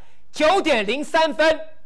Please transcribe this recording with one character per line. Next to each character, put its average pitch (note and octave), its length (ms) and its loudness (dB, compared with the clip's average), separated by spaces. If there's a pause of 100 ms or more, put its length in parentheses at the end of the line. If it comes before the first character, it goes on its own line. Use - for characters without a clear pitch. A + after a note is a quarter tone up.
(320)
九 E4 300 2
点 A#3+ 240 2
零 B3+ 180 -4
三 D#4+ 300 0
分， D#4 260 2 (260)